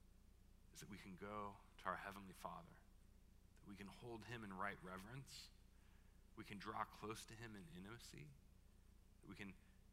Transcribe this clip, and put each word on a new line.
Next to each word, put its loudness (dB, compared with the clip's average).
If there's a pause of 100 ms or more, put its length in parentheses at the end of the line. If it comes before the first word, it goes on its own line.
(760)
is -4
that -2
we -2
can -2
go 4 (240)
to 2
our 12
Heavenly 2
Father, 0 (800)
that -8
we -2
can -2 (160)
hold 2
him 2
in 2
right 6
reverence, -2 (880)
we 2
can 0
draw 6 (160)
close 4
to -4
him 0
in -2
intimacy, -2
that -12
we -4
can -2 (360)